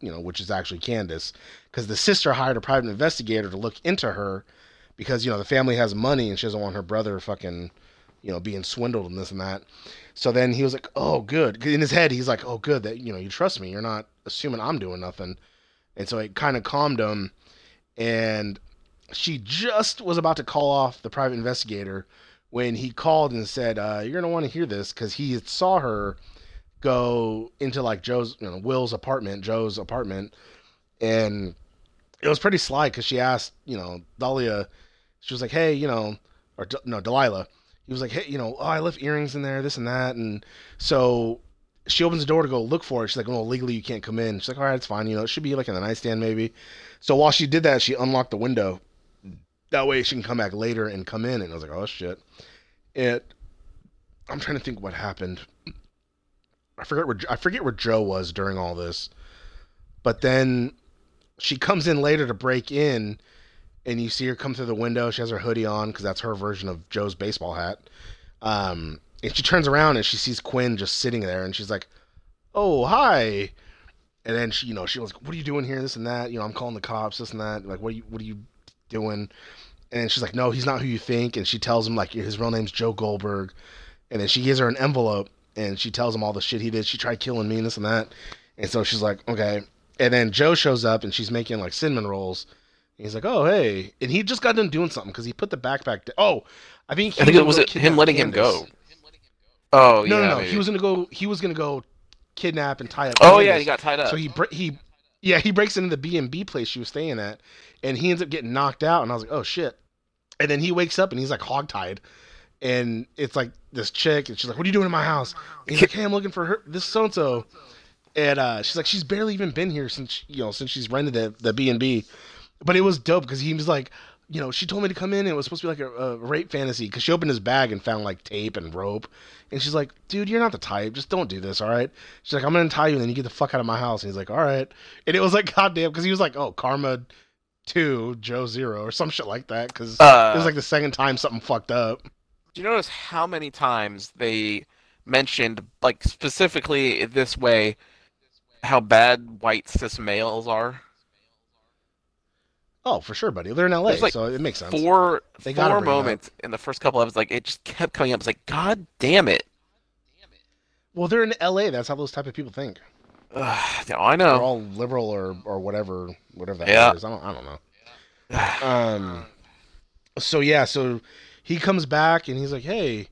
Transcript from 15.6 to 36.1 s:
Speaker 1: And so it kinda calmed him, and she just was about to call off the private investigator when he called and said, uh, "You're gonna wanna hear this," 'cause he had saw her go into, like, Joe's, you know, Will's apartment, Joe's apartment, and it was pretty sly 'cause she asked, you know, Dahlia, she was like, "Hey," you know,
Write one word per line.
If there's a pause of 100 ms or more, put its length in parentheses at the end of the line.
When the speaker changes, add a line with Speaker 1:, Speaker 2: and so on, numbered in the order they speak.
Speaker 1:
And
so
it
kinda
calmed
him, (680)
and (540)
she
just
was
about
to
call
off
the
private
investigator (460)
when
he
called
and
said,
uh,
"You're
gonna
wanna
hear
this,"
'cause
he
had
saw
her (640)
go
into,
like,
Joe's,
you
know,
Will's
apartment,
Joe's
apartment, (680)
and (640)
it
was
pretty
sly
'cause
she
asked, (120)
you
know, (180)
Dahlia, (520)
she
was
like,
"Hey,"
you
know, (400)